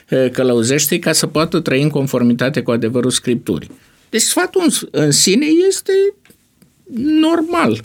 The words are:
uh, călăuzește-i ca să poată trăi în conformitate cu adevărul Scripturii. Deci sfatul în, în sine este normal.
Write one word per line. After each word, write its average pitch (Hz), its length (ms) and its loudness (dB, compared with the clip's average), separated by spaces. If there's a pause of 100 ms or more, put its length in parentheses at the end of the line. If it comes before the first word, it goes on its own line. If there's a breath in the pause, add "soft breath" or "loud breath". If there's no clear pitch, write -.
uh, 131 220 2
călăuzește-i 127 680 0
ca 160 120 -2
să 160 160 0
poată 165 320 -2
trăi 135 220 0
în 151 80 2
conformitate 127 720 0
cu 120 100 -2
adevărul 120 400 0
Scripturii. 110 600 -4 (380 loud breath)
Deci 226 120 -2
sfatul 359 440 0
în, - 380 -2
în 147 80 2
sine 208 340 2 (220)
este 392 240 -2 (1300)
normal. 330 640 0